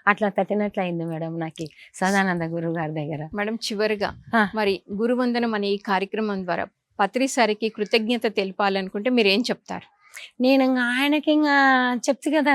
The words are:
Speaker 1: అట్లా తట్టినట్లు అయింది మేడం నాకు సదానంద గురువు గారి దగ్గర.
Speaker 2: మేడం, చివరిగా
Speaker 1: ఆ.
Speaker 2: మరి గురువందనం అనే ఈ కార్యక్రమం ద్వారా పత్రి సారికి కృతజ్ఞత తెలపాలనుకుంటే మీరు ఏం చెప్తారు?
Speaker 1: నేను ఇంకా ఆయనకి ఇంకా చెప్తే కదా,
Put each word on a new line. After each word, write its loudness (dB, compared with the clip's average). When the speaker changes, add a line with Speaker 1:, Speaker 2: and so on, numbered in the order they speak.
Speaker 1:
అట్లా 2
తట్టినట్లు 0
అయింది -4
మేడం -6
నాకు -8
సదానంద 2
గురువు -4
గారి -4
దగ్గర. -6
Speaker 2:
మేడం, -4
చివరిగా -2
Speaker 1:
ఆ. 4
Speaker 2:
మరి 0
గురువందనం 0
అనే -2
ఈ 0
కార్యక్రమం -2
ద్వారా -4
పత్రి 0
సారికి 0
కృతజ్ఞత -2
తెలపాలనుకుంటే -2
మీరు 4
ఏం 4
చెప్తారు? -8
Speaker 1:
నేను 4
ఇంకా 2
ఆయనకి 2
ఇంకా 4
చెప్తే 0
కదా, 4